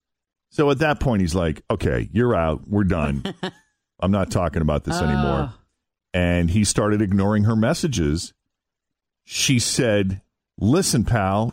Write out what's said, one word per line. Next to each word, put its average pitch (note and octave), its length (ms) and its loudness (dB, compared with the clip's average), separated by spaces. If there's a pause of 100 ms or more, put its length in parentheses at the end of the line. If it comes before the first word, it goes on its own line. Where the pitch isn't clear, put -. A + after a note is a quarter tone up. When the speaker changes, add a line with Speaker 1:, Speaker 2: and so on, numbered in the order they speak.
(500)
Speaker 1:
So C#3+ 200 2
at C3+ 80 0
that D3 220 0
point, A#2 220 2
he's F2 120 0
like, E2+ 360 -2
"Okay, C2 420 -2
you're A#2 220 2
out. D#2+ 340 -2
We're G2+ 160 0
done. D2 400 -2 (420)
Speaker 2:
<laughs> - 340 -20
Speaker 1:
I'm F#2 120 0
not G2 180 0
talking E2 320 -2
about D2+ 220 -2
this - 160 -4
anymore." C#2+ 520 -2
Speaker 2:
Oh. - 60 -20 (560)
Speaker 1:
And F2 360 0
he G#2 140 2
started G#2+ 380 0
ignoring G2+ 420 2
her A2+ 120 2
messages. G#2+ 760 -2 (920)
She - 340 0
said, G2+ 640 0 (380)
"Listen, C3 460 2
pal, G#2 480 0